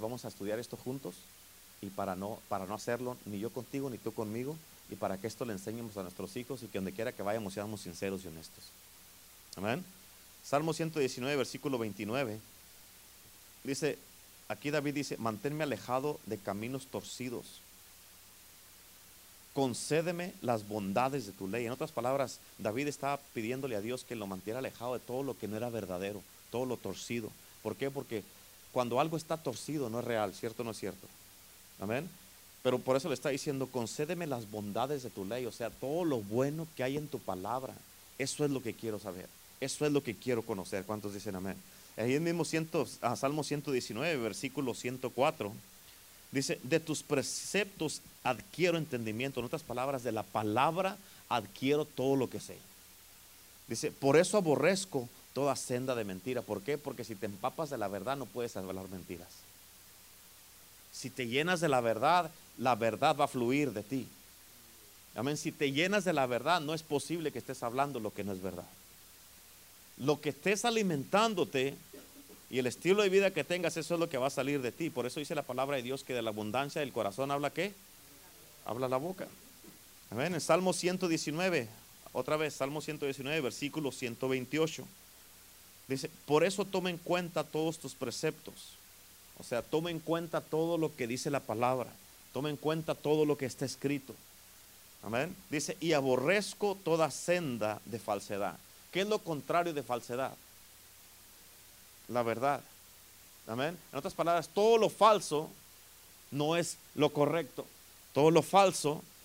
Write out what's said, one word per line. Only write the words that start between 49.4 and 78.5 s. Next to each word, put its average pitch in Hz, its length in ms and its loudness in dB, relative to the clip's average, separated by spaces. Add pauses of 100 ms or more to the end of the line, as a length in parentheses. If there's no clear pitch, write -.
otras 147 160 -6
palabras, 127 400 -2
de 123 80 -2
la 107 140 0
palabra 151 720 2 (300)
adquiero 127 560 2
todo 135 320 2
lo 120 120 2
que 101 120 -8
sé. 92 180 -12 (1120)
Dice, 117 240 -2
"Por 139 240 6
eso 185 200 8
aborrezco 151 720 4 (260)
toda 135 220 2
senda 127 380 -2
de 113 100 0
mentira". 104 380 -4
¿Por 101 200 -4
qué? 143 160 -2
Porque 123 260 -8
si 113 100 -8
te 101 120 -6
empapas 113 420 -4
de 139 80 -6
la 107 120 0
verdad 101 280 -4
no 135 80 -6
puedes 120 320 -6
hablar 95 320 -6
mentiras. 90 400 -10 (1600)
Si - 180 -8
te 123 160 -4
llenas 156 340 2
de 165 80 4
la 127 120 6
verdad, 143 500 4 (260)
la 120 200 4
verdad 113 420 4
va 147 60 4
a 135 40 4
fluir 131 440 2
de 104 100 -4
ti. 131 240 -4 (1080)
Amén. 143 200 0
Si 151 140 -4
te 139 220 2
llenas 185 320 4
de 180 80 4
la 139 140 4
verdad, 127 340 4
no 151 120 -2
es 156 100 -4
posible 151 500 -2
que 120 80 -6
estés 131 220 -8
hablando 127 380 0
lo 104 140 -4
que 101 100 -4
no 98 80 -2
es 90 80 -6
verdad. 90 260 -6 (1300)
Lo 143 240 2
que 151 100 -2
estés 196 340 0
alimentándote 180 1120 2 (720)
y 120 80 0
el 127 80 4
estilo 180 360 4
de 202 60 6
vida 190 240 6
que 151 100 0
tengas, 170 340 0
eso 165 180 -2
es 170 60 2
lo 165 80 2
que 135 100 -2
va 131 100 4
a - 20 -4
salir 139 320 0
de 117 100 0
ti. 160 160 -2
Por 123 180 -2
eso 123 120 -6
dice 147 160 -4
la 143 80 0
palabra 135 340 0
de 127 60 -2
Dios 131 220 -4
que 131 100 -4
de 120 80 0
la 113 80 0
abundancia 113 500 -2
del 131 120 -2
corazón 120 380 0
habla, 143 200 0
¿qué? 196 240 -2 (920)